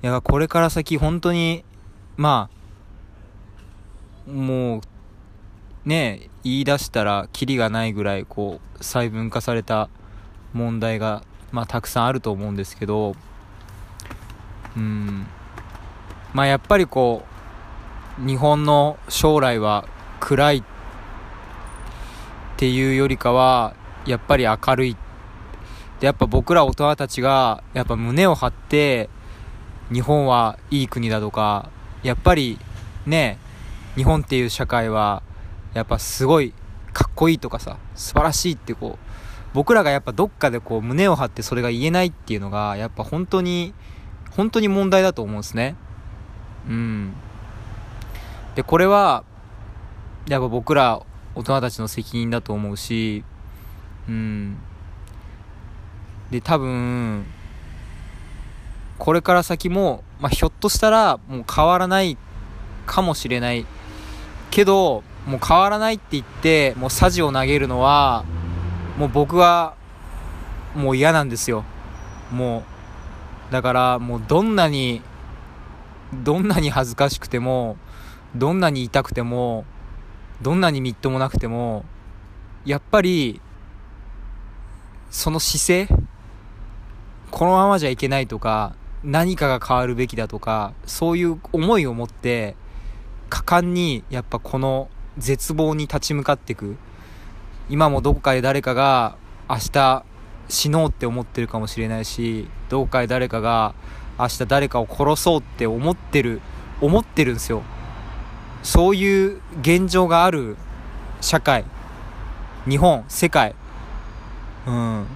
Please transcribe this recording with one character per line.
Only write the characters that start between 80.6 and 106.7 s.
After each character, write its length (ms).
な 100
に 100
み 100
っ 40
と 140
も 100
な 100
く 80
て 100
も、 380
や 120
っ 40
ぱ 100
り、 400
そ 220
の 80
姿 540
勢？ 60
こ 140
の 60
ま 160
ま 120
じ 80
ゃ 20
い 80
け 100
な 120
い 80
と 120
か、 340
何 320
か 120
が 180
変 120
わ 80
る 100
べ 120
き 80
だ 120
と 120
か、 340
そ 260
う 60
い 80
う 140
思 260
い 80
を 60
持 120
っ 20
て、 480
果 120
敢 200
に 480
や 120
っ 20
ぱ 160
こ 200
の 300
絶 360
望 220
に 80
立 160
ち 140
向 100
か 100
っ 40
て 160
く。 220
今 200
も 120
ど 120
こ 60
か 140
で 80
誰 200
か 120
が 420
明 80
日 320
死 200
の 180
う 20
っ 20
て 140
思 160
っ 40
て 160
る 60
か 120
も 80
し 120
れ 80
な 120
い 60
し、 420
ど 140
こ 40
か 140
で 60
誰 200
か 140
が 320
明 80
日 180
誰 240
か 120
を 80
殺 260
そ 220
う 20
っ 40
て 240
思 240
っ 40
て 260
る、 200